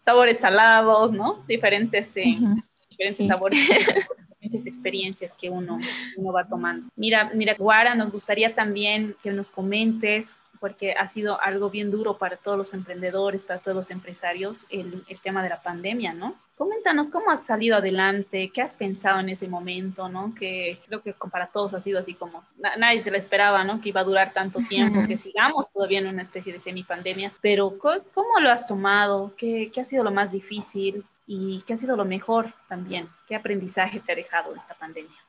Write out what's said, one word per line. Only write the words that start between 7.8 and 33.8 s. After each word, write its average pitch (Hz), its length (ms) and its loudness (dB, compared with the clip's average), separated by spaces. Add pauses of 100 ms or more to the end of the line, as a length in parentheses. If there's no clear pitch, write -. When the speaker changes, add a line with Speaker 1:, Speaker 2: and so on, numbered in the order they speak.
Speaker 1:
nos 214 180 0
gustaría 220 420 0
también 208 680 -2
que 202 80 -6
nos 196 180 -6
comentes, 220 880 -2 (240)
porque 196 320 -6
ha 190 160 -2
sido 208 340 -4
algo 196 280 -2
bien 208 200 -4
duro 214 280 -2
para 180 180 -4
todos 202 200 -4
los 196 180 -6
emprendedores, 185 680 -4
para 180 180 -8
todos 190 160 -4
los 185 140 -6
empresarios, 180 800 -8
el, 180 380 -10
el 190 120 -16
tema 190 220 -4
de 180 80 -4
la 170 120 -8
pandemia, 180 520 -6
¿no? 202 220 -8 (200)
Coméntanos, 320 540 -2
¿cómo 403 200 -2
has 294 140 0
salido 226 320 2
adelante? 196 800 0
¿Qué 247 80 -2
has - 120 -4
pensado 190 460 0
en 190 80 -4
ese 185 200 -8
momento, 185 600 -8
no? 190 260 -8
Que 180 520 -6
creo 208 160 -10
que 202 100 -10
con, - 180 -12
para 180 180 -6
todos 202 260 -4
ha 180 60 -6
sido 196 180 -2
así 180 160 -6
como, 170 300 -14 (120)
na-, 147 200 -4
nadie 233 260 4
se 208 80 -4
la 196 80 0
esperaba, 202 460 4
¿no? 214 160 -2
Que 214 100 -6
iba 190 100 0
a 185 40 0
durar 190 280 2
tanto 190 280 -4
tiempo, 214 400 2
Speaker 2:
Ujú. 214 80 0
Speaker 1:
que 220 80 -2
sigamos 269 560 0
todavía 196 260 0
en 190 80 -2
una 190 160 -6
especie 180 300 -12
de 175 80 -14
semipandemia, 185 720 -8 (100)
pero 196 340 2
co-, 330 280 0 (100)
¿cómo 453 260 2
lo 277 100 8
has 240 180 4
tomado? 202 680 2
¿Qué, 226 340 -4
qué 254 100 -8
ha 254 40 -6
sido 254 200 0
lo 202 80 0
más 196 200 0
difícil? 196 720 -6 (220)
¿Y 190 400 -8
qué 233 80 -4
ha - 20 -6
sido 247 200 2
lo 202 80 0
mejor 226 500 0 (140)
también? 180 400 -8 (180)
¿Qué 214 80 -8
aprendizaje 196 640 -4